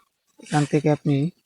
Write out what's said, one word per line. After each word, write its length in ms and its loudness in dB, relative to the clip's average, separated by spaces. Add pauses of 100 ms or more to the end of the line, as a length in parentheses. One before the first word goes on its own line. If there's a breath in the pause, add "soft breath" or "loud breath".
(400)
এখান 260 -2
থেকে 260 0
আপনি 400 -2 (140)